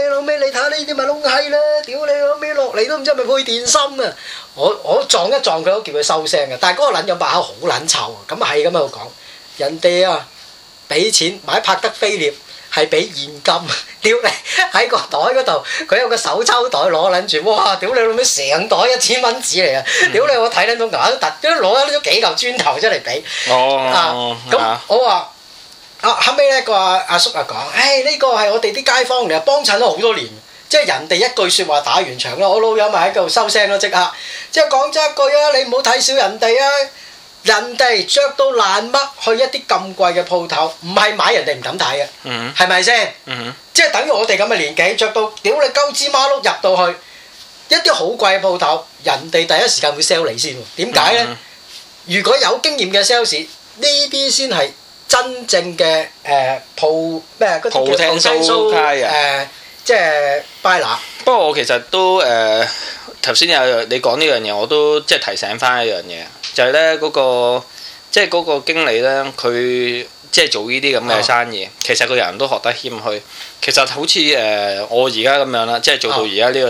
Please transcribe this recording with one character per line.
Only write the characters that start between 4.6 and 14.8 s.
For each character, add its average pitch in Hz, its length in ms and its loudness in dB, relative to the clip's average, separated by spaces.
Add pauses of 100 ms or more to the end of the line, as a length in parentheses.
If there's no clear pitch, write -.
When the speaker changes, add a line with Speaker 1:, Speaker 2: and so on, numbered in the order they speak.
Speaker 1:
我 226 260 2
撞 185 180 2
一 254 140 0
撞 165 200 0
佢 151 40 -10
都 202 160 2
叫 156 120 -12
佢 147 100 -2
收 156 220 -2
聲 147 240 0
嘅， 127 120 -8
但 180 120 2
係 - 60 -4
嗰 277 120 4
個 180 80 0
撚 175 60 -6
樣 185 120 0
把 139 160 -2
口 175 80 2
好 - 120 -8 (100)
撚 151 240 -2
臭 - 120 0 (140)
啊！ 110 60 -18 (100)
咁 156 60 -6
係 165 280 0
咁 208 60 0
喺 - 20 0
度 160 180 0
講， - 100 -14 (580)
人 151 240 -4
哋 180 280 2
啊， 156 160 -2 (640)
俾 175 220 0
錢 185 340 -2
買 175 140 0
柏 196 160 0
德 - 140 -4
菲 208 280 -2
臘 147 160 -2 (400)
係 156 140 0
俾 160 140 2
現 202 120 -8
金， 143 300 -12
<laughs> 170 580 -4
屌 226 220 2
你， 208 60 2 (420)
喺 240 160 2